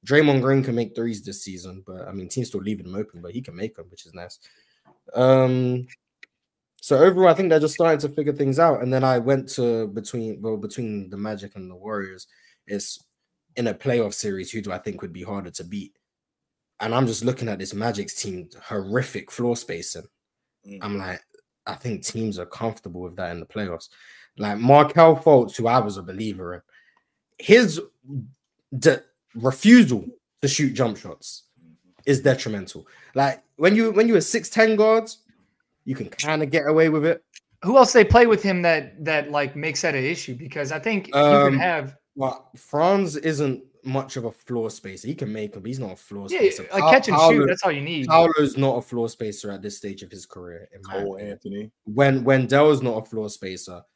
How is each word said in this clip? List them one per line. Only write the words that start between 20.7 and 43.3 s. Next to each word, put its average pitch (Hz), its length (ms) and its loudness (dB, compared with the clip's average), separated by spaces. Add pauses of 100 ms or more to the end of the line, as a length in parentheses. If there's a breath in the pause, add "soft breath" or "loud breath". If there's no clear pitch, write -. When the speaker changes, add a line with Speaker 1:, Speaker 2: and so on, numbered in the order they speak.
Speaker 1:
I'm 104 160 -8
like, 92 240 -10 (440)
I - 100 -10
think 113 300 -8
teams 110 340 -6
are 87 60 -10
comfortable 101 560 -10
with 87 160 -14
that 90 140 -8
in 87 80 -12
the 82 60 -16
playoffs. 92 440 -10 (480 soft breath)
Like 104 220 -6
Markelle 147 580 8
Fultz, 131 400 4
who 113 100 -2
I 117 120 4
was 101 180 -6
a 92 60 -12
believer 92 520 -10
in, 82 60 -18 (800)
his 190 420 4 (960)
de-, 143 240 4 (340)
refusal 131 680 6 (360)
to 143 60 0
shoot 135 260 -2
jump 113 240 -2
shots - 460 -16 (600)
is 135 160 2
detrimental. 104 640 -2 (280 soft breath)
Like 135 280 -2 (140)
when 185 180 4
you, 226 160 2
when 214 160 4
you're 226 100 4
a 160 40 4
six 220 280 -2
ten 220 260 2
guard, 220 340 2 (760)
you 131 120 -6
can 113 140 -10
kinda 156 360 -2
get 143 220 0
away 160 220 4
with 151 160 0
it. - 180 0 (400)
Speaker 3:
Who 220 140 4
else 262 160 8
they 226 100 8
play 233 240 8
with 214 160 2
him 185 180 -2
that, 160 440 -2
that, 147 260 -2
like, 143 240 -2
makes 151 260 -6
that 156 140 -2
an 131 80 -2
issue? 143 320 -6
Because 143 360 -10
I 151 80 -6
think 202 280 -4
you - 60 -14
can 143 400 6
Speaker 1:
Um, 135 40 2
Speaker 3:
have 156 380 -2 (200)
Speaker 1:
well, - 420 -6
Franz 175 580 0
isn't 143 480 -4 (200)